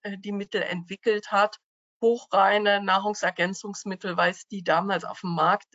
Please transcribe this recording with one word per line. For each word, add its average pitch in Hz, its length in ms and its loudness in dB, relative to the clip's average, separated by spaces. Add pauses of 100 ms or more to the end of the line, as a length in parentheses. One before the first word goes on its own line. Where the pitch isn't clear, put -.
äh, 196 160 -8
die 202 140 -8
Mittel 202 300 -4
entwickelt 196 680 -4
hat. 208 260 2 (440)
Hochreine 202 800 4
Nahrungsergänzungsmittel, 190 1300 -2
weil 175 140 2
es - 160 -8
die 190 160 -10
damals 185 420 0
auf - 160 -12
dem 175 140 -4
Markt, 165 400 2